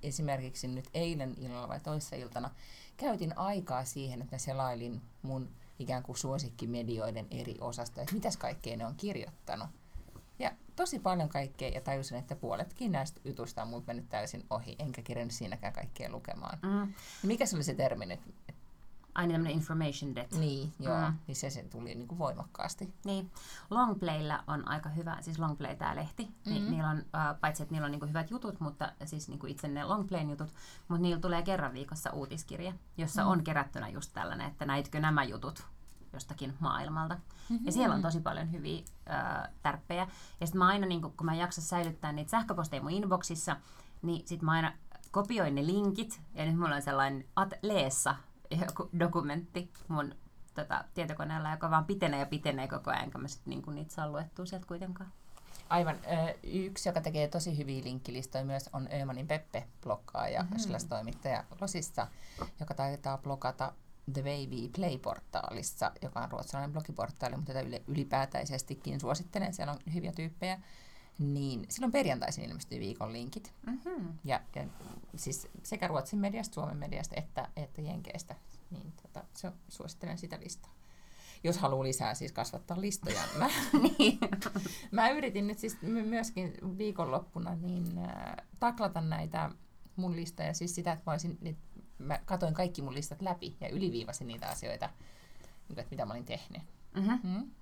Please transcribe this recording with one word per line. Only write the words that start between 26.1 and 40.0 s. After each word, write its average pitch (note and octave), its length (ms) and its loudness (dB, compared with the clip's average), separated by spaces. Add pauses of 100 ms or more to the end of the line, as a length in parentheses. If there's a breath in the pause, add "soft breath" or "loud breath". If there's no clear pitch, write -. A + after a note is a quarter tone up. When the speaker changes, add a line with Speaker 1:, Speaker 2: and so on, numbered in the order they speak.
Speaker 2:
niin - 400 -2
Speaker 1:
Mm-hmm. G3+ 80 2
Speaker 2:
niillä D#3+ 200 4
on, D#3 60 4 (180)
äh, D3+ 260 2
paitsi D#3 220 2
että D3+ 100 -2
niillä D#3 140 2
on C#3+ 40 2
niinku D3 160 -2
hyvät D#3+ 240 0
jutut, A#3 300 -4
mutta D3+ 320 -2 (120)
siis D#3 240 -6
niinku C3+ 180 -6
itse C#3+ 220 -4
ne C#3+ 160 -2
Longplayn F#3+ 460 2
jutut, D3 180 -4 (400 loud breath)
mut E3+ 120 4
niillä F3 200 6
tulee E3+ 220 4
kerran E3+ 300 2
viikossa C#3+ 380 -4
uutiskirja, D#3 640 -4 (240)
jossa E3 260 2
Speaker 1:
Mm. G3 60 10
Speaker 2:
on F3 160 8
kerättynä C#3 440 2
just A#2 260 -6
tällainen, - 320 -2
että D3 200 -4
näitkö C#3+ 340 2
nämä D3+ 240 6
jutut B2+ 420 -4 (460)
jostakin C3+ 480 -6
maailmalta. D#3 540 2
Speaker 1:
Mm-hmm. - 520 -2
Speaker 2:
Ja F3+ 60 2
siellä G#3+ 220 6
on G3 80 4
tosi E3 180 4
paljon D#3+ 320 0
hyviä, D#3+ 300 -2 (280)
äh, C#3 380 0 (140)
tärppejä. E3+ 460 0 (320 loud breath)